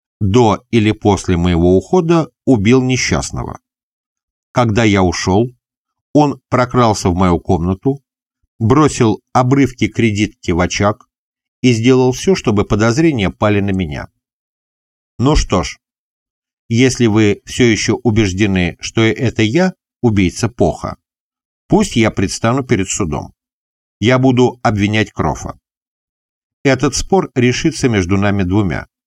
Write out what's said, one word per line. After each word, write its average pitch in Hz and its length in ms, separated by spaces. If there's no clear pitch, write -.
до 104 520
или 107 200
после 92 460
моего 87 400
ухода 165 520
убил 123 360
несчастного. 127 760
Когда 117 320
я 101 200
ушел, 98 480
он 143 360
прокрался 123 600
в 85 60
мою 87 240
комнату, 95 640
бросил 123 640
обрывки 127 540
кредитки 104 640
в 85 80
очаг 101 480
и 127 120
сделал 127 380
все, 185 240
чтобы 107 300
подозрения 117 640
пали 104 300
на 101 120
меня. 82 360
Ну 143 160
что 92 280
ж, - 140
если 120 380
вы 104 380
все - 200
еще 107 300
убеждены, 98 840
что - 220
это 110 420
я 170 300
убийца 101 480
Поха, - 480
пусть 196 280
я 107 160
предстану 117 520
перед 104 260
судом. - 440
Я 123 200
буду 127 420
обвинять 104 500
Крофа. 80 480
Этот 135 320
спор - 380
решится 127 560
между 98 280
нами 101 260
двумя, 90 440